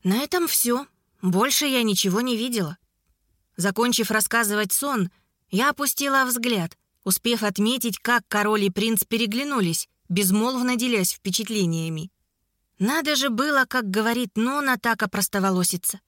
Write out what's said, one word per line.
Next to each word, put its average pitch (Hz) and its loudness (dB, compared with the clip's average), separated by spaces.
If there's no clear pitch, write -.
На 190 2
этом 330 -2
все. 240 0
Больше 202 2
я 254 2
ничего 202 2
не 247 0
видела. 214 -4
Закончив 214 0
рассказывать 214 0
сон, 247 -2
я 240 2
опустила 277 0
взгляд, 240 -2
успев 220 0
отметить, 214 0
как 233 0
король 208 2
и 196 2
принц 220 0
переглянулись, 226 -2
безмолвно 220 2
делясь 226 0
впечатлениями. 170 -2
Надо 285 0
же 269 0
было, 262 2
как 247 -2
говорит 220 0
Нона, 262 0
так 226 0
опростоволоситься. 190 -2